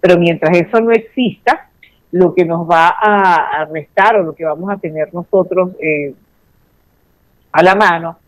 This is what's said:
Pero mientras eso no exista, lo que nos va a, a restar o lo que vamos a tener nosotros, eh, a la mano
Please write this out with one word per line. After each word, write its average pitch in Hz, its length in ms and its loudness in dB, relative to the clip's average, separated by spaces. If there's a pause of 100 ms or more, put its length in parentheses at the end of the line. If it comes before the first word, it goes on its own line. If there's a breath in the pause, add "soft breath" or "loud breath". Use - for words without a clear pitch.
Pero 180 160 4
mientras 170 400 0
eso 175 240 0
no 226 100 0
exista, 233 760 -2 (420 soft breath)
lo 175 220 2
que 180 100 2
nos 165 260 -4
va 170 200 4
a, 185 720 0
a 156 40 -4
restar 190 520 0
o 190 60 0
lo 156 120 -8
que 165 80 -12
vamos 160 260 -6
a 202 80 -6
tener 156 360 -8
nosotros, 180 680 -2
eh, 147 340 -6 (1400)
a 156 100 4
la 190 120 4
mano 170 420 0 (100)